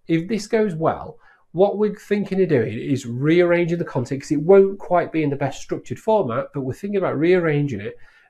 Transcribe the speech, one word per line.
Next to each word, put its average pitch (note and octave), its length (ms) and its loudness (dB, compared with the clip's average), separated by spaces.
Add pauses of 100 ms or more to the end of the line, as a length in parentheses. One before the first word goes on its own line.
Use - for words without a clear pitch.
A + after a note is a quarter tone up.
if E3+ 200 0
this G#3+ 180 -4
goes G#3+ 280 0
well, D#3 440 -4 (340)
what F#3+ 260 2
we're G#3 160 0
thinking G3 480 -2
of F3+ 60 2
doing A2+ 300 0
is C3+ 280 -4
rearranging E3+ 720 2
the E3+ 60 -4
content, C3+ 360 -4
'cause - 120 -8
it D3 100 2
won't G3 360 6
quite - 340 0
be D#3+ 100 0
in C#3+ 80 0
the C#3 60 -2
best C3+ 260 -6
structured - 360 -8
format, C#3 540 0
but D3 80 -6
we're B2 140 -6
thinking G3+ 240 -6
about C#3 200 -2
rearranging D3 600 2
it - 160 -10 (340)